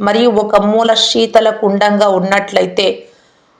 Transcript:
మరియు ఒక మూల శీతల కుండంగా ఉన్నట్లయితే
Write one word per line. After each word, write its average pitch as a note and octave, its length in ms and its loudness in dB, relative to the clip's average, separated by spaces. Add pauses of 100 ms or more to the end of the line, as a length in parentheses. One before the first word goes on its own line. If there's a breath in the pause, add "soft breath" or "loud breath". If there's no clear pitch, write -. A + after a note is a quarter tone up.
మరియు G#3+ 300 2
ఒక G#3 260 0
మూల A3 380 2
శీతల A3 560 0
కుండంగా G#3 580 0
ఉన్నట్లయితే F#3+ 760 -2 (720 soft breath)